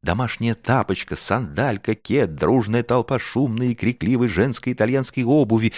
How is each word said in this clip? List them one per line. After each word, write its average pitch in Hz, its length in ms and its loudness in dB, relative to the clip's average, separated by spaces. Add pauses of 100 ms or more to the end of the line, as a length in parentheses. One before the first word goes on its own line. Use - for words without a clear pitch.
домашняя 113 500 -2
тапочка, 107 600 -2
сандалька, 110 760 -2
кед, 107 420 -2
дружная 110 460 2
толпа 123 360 0
шумной 123 540 -2
и - 20 0
крикливой 120 540 0
женской 113 440 0
итальянской 127 520 0
обуви 117 540 4